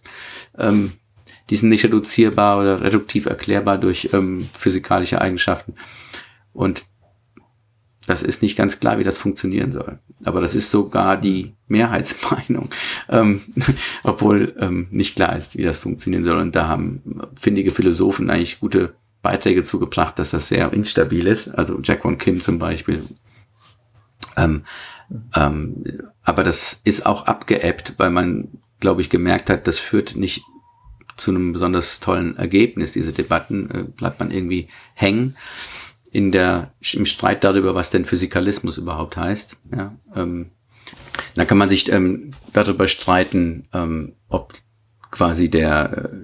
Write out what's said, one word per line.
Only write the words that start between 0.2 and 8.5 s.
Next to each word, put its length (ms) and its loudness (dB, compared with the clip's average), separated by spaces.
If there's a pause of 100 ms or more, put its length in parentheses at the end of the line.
ähm, 340 2 (580)
die 60 2
sind 140 4
nicht 160 6
reduzierbar 760 4
oder 220 2
reduktiv 440 0
erklärbar 520 0
durch, 360 0
ähm, 400 0
physikalische 680 0
Eigenschaften. 540 -2 (800)
Und 320 -4 (1200)
das 160 -2
ist 200 -2
nicht 140 2